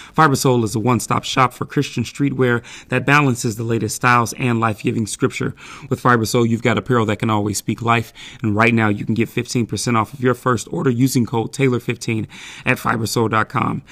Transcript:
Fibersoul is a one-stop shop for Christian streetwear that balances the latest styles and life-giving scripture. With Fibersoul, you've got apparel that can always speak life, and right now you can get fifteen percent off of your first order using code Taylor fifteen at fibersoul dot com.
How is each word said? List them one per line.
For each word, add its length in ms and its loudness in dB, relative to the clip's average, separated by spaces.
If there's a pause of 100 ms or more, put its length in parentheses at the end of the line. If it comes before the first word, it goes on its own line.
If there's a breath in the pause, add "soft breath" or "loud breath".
(180 loud breath)
Fibersoul 460 4
is 120 -2
a 40 0
one-stop 460 0
shop 260 2
for 140 -8
Christian 400 -2
streetwear 580 0 (240 loud breath)
that 180 -2
balances 520 2
the 60 -6
latest 340 -2
styles 360 2
and 280 0
life-giving 460 -2
scripture. 460 -4 (360 loud breath)
With 120 -2
Fibersoul, 460 2
you've 160 0
got 140 2
apparel 300 2
that 100 0
can 120 -2
always 280 0
speak 240 -6
life, 320 0 (280 loud breath)
and 140 0
right 180 4
now 140 4
you 160 -2
can 100 -2
get 140 0
fifteen 380 -4
percent 320 -2
off 160 -2
of 80 -16
your 120 2
first 380 -2
order 180 -2
using 360 2
code 260 -2
Taylor 300 0
fifteen 480 -4 (360 loud breath)
at 120 2
fibersoul 520 -2
dot 200 0
com. 420 -4